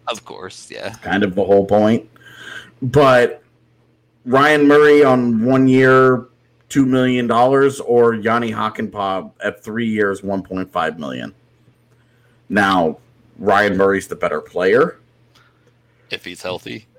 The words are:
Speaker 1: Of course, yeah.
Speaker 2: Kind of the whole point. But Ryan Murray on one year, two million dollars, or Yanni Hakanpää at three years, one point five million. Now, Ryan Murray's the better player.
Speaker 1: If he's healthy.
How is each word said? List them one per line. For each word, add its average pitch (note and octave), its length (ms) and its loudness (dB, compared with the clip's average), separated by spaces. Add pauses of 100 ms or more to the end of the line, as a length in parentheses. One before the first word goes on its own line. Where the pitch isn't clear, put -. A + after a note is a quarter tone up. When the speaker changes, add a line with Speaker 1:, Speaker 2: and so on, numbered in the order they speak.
Speaker 1:
Of A2+ 200 -12
course, - 440 -18
yeah. - 260 -12
Speaker 2:
Kind F#2+ 260 -6
of F#2+ 120 -4
the G2+ 80 -2
whole G2 220 2
point. G#2+ 420 0 (760)
But B2+ 600 2 (840)
Ryan C#3+ 420 2
Murray D3 340 6
on B2 400 2
one C3 260 2
year, C3 580 4 (420)
two C#3 160 0
million B2+ 420 0
dollars, C3 540 2
or A#2 320 2
Yanni A2+ 380 -2
Hakanpää G#2+ 800 -6 (120)
at G2+ 220 -8
three A2+ 240 -6
years, G#2 340 -2
one G2 200 -6
point F#2 280 -10
five D#2+ 280 -6
million. B1+ 360 -12 (1160)
Now, F#2+ 480 0 (400)
Ryan G2+ 400 0
Murray's G2 280 0
the - 100 -12
better D#2 260 -6
player. G2 560 0 (1120)
Speaker 1:
If - 160 -12
he's F2 160 -16
healthy. F#2 460 -12 (100)